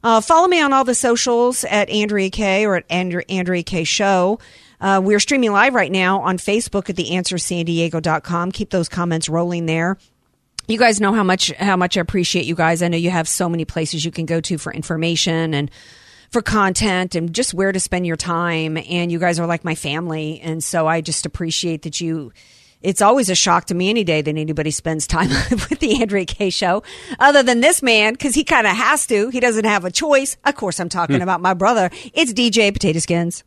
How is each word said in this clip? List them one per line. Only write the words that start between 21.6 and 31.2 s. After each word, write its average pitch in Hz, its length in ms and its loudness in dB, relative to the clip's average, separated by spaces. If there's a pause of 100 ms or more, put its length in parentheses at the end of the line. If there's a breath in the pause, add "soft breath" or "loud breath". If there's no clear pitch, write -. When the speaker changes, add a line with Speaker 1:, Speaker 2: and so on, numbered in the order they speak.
Speaker 1:
that - 180 -8
you, 160 320 -6 (520 soft breath)
it's 190 180 0
always 214 300 4
a 180 40 2
shock 175 300 2
to - 80 -4
me 180 160 0
any 226 140 0
day 156 180 2
that 147 80 -2
anybody 156 400 -2
spends 156 380 -4
time 170 220 2
<laughs> 135 200 -2
with - 300 -2
the 277 200 2
Andrea 202 260 0
Kaye 190 260 -2
Show, 190 320 0 (340 loud breath)
other 277 240 8
than 240 200 2
this 302 200 4
man, 220 340 4
'cause 269 200 -2
he - 80 2
kinda 214 280 2
has 262 360 0
to. 214 220 0
He 254 100 -4
doesn't 226 260 2
have 202 200 0
a 180 60 -4
choice. 277 540 0
Of 285 80 2
course, 196 260 -6
I'm 175 80 -4
talking 165 280 0
Speaker 2:
Hmm. 185 80 0